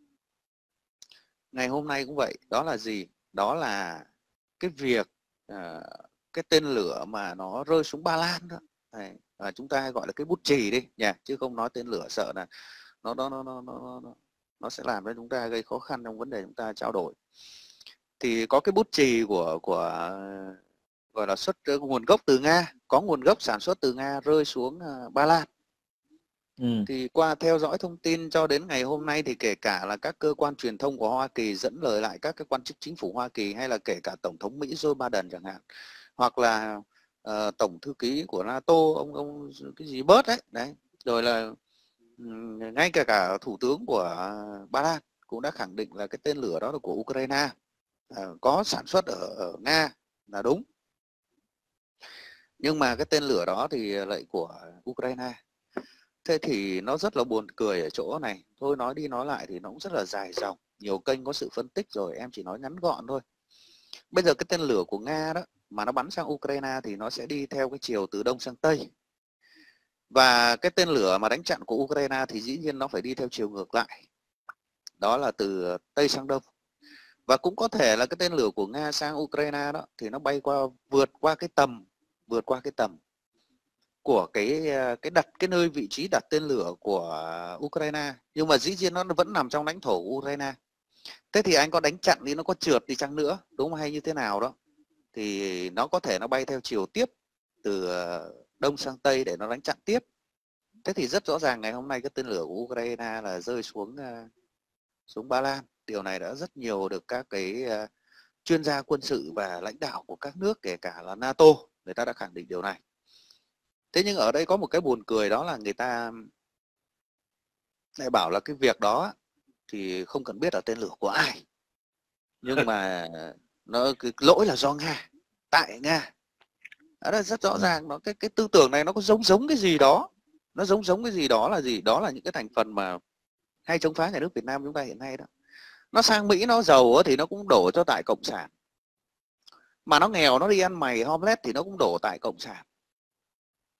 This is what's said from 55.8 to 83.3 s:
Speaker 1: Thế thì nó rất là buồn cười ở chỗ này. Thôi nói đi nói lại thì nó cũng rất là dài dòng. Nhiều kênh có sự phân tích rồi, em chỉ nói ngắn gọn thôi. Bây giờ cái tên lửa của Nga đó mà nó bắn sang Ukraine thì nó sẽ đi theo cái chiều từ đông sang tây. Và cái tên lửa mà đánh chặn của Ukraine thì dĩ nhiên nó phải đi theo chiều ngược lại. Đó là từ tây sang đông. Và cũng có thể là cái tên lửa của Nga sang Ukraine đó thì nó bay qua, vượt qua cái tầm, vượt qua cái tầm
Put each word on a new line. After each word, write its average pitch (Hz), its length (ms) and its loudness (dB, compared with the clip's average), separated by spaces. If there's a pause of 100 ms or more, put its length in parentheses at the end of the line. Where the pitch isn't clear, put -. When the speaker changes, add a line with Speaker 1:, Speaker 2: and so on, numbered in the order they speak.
Speaker 1:
Thế 160 140 0
thì 98 420 -2
nó 123 160 -2
rất 202 200 -4
là 120 80 2
buồn 110 220 -2 (100)
cười 101 240 0
ở 78 100 -4
chỗ 104 280 -6
này. 107 260 -6 (160)
Thôi 139 160 0
nói 127 180 -4
đi 147 140 -8
nói 127 180 -4
lại 143 220 -6
thì 92 100 -10
nó 98 100 -12
cũng 107 120 -16
rất 196 120 -10
là 117 120 -2
dài 95 280 -6
dòng. 98 240 -4 (220)
Nhiều 98 200 -4
kênh 131 260 -2
có 135 80 -6
sự - 200 -6
phân - 160 -6
tích - 220 -6
rồi, 92 260 -6
em 123 140 -12
chỉ 101 120 -14
nói 92 180 -10
ngắn 139 160 -12
gọn 170 300 -2
thôi. 131 140 -4 (920)
Bây 180 140 2
giờ 160 100 6
cái 135 140 -4
tên 175 120 0
lửa 117 260 2
của 101 120 -6
Nga 156 340 -4
đó 170 80 -4 (300)
mà 208 140 -6
nó 131 80 -2
bắn 135 180 -2
sang 160 200 -6
Ukraine 139 540 -4
thì 101 120 -8
nó 110 140 -8
sẽ 120 160 -10
đi 139 200 -6
theo 131 240 -2
cái 139 80 -10
chiều 104 280 -2
từ 101 160 -6
đông 123 160 0
sang 123 180 -10
tây. 156 340 0 (1200)
Và 120 460 6
cái 180 140 0
tên 175 180 2
lửa 101 300 4
mà 107 100 2
đánh 120 140 0
chặn - 220 -4
của 113 120 -2
Ukraine 135 520 -2
thì 110 120 -8
dĩ 127 180 -8
nhiên 151 200 -6
nó 135 100 -4
phải 131 140 -4
đi 127 120 -6
theo 123 140 -4
chiều 107 220 -4
ngược 98 240 -10
lại. - 340 -4 (920)
Đó 107 180 2
là 135 140 -2
từ 92 460 -4 (180)
tây 147 140 4
sang 135 180 -2
đông. 135 160 -2 (840)
Và 127 100 6
cũng 185 200 -2
có 220 120 0
thể 113 280 4
là 123 100 2
cái 170 120 -8
tên 175 140 0
lửa 123 240 2
của 101 100 -2
Nga 147 260 -6
sang 151 260 -4
Ukraine 143 540 -2
đó 156 140 -8 (120)
thì 113 100 -8
nó 123 100 -8
bay 143 220 0
qua, 143 160 0 (320)
vượt 139 220 4 (100)
qua 156 140 4
cái 170 200 -6
tầm, 123 300 2 (420)
vượt 113 200 -2
qua 127 140 -2
cái 139 160 -8
tầm 104 220 -2 (1040)